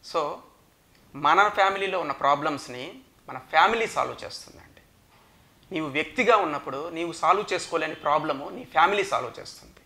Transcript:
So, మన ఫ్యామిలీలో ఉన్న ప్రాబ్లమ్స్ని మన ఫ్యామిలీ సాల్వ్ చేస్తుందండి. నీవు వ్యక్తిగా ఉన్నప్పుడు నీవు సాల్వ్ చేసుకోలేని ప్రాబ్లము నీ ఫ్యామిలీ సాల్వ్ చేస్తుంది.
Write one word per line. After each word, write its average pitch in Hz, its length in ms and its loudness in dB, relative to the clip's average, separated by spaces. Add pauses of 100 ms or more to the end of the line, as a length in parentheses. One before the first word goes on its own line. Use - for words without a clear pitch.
(100)
So, 165 120 -2 (1040)
మన 190 220 6 (100)
ఫ్యామిలీలో 196 460 2
ఉన్న 143 180 -4
ప్రాబ్లమ్స్ని 139 640 0 (440)
మన 131 100 -12 (140)
ఫ్యామిలీ 214 340 4 (100)
సాల్వ్ 127 280 -2
చేస్తుందండి. - 580 -18 (880)
నీవు 156 160 -4 (100)
వ్యక్తిగా 226 380 2 (100)
ఉన్నప్పుడు 143 340 -6 (180)
నీవు 170 140 -6 (100)
సాల్వ్ 180 300 4
చేసుకోలేని 160 540 -2
ప్రాబ్లము 151 400 0 (100)
నీ - 80 -12 (100)
ఫ్యామిలీ 185 380 4
సాల్వ్ 120 280 -2
చేస్తుంది. - 460 -20